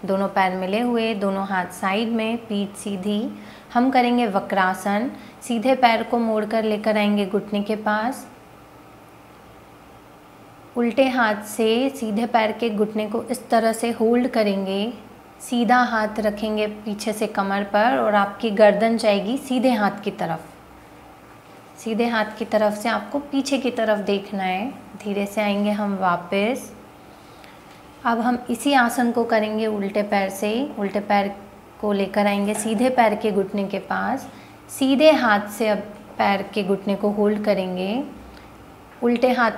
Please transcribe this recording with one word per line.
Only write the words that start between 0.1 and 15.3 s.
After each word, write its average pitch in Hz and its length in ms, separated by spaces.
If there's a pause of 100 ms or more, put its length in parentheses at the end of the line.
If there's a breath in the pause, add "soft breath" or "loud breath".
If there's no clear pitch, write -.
पैर 190 280
मिले 190 240
हुए, 233 340
दोनों 196 320
हाथ 185 200
साइड 202 420
में, 226 280
पीठ 202 400
सीधी। 208 540 (440 loud breath)
हम 247 160
करेंगे 247 360
वक्रासन। 196 840 (320 loud breath)
सीधे 233 320
पैर 233 280
को 233 160
मोड़कर 220 460
लेकर 214 320
आएंगे 208 300
घुटने 202 360
के 214 140
पास, 214 520 (2500)
उल्टे 240 320
हाथ 240 260
से 226 560
सीधे 226 360
पैर 220 260
के 226 180
घुटने 214 380
को 226 140
इस - 260
तरह 226 240
से 233 180
होल्ड 240 380
करेंगे। 196 640 (480)